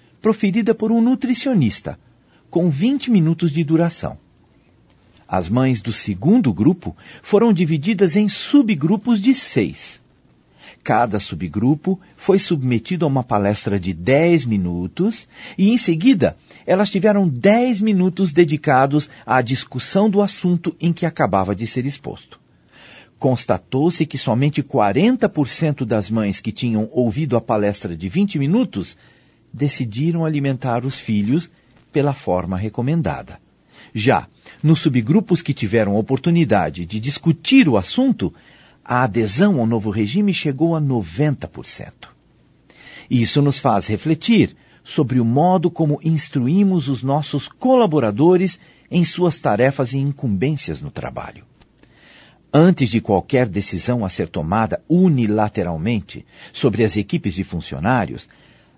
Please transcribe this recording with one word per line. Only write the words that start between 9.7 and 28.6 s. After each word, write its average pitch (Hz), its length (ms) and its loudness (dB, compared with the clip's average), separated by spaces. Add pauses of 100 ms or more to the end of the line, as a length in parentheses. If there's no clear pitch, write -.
Cada 113 340 0
subgrupo 104 840 -2 (160)
foi 196 220 0
submetido 143 680 -2
a 156 40 0
uma 135 140 0
palestra 104 560 0
de 92 140 -4
dez 139 520 2
minutos 95 840 -2 (280)
e, 190 140 4
em 240 60 2
seguida, 170 600 2 (300)
elas 190 240 2
tiveram 196 380 2
dez 208 520 2
minutos 185 520 2
dedicados 143 760 2 (180)
à 127 160 2
discussão 131 680 -2
do 202 140 2
assunto 180 580 -2
em 170 120 0
que 170 140 -4
acabava 101 480 0
de 107 120 -6
ser 123 200 -4
exposto. - 540 -12 (760)
Constatou-se 131 880 -2
que - 120 -10
somente 139 440 0
quarenta 139 640 2
por 143 200 -2
cento 147 380 -4
das 104 240 -2
mães 107 300 -2
que 113 100 -6
tinham 110 420 -2
ouvido 123 440 0
a 113 40 2
palestra 101 560 -2
de 85 120 -8
vinte 190 300 -2
minutos 143 580 -2 (560)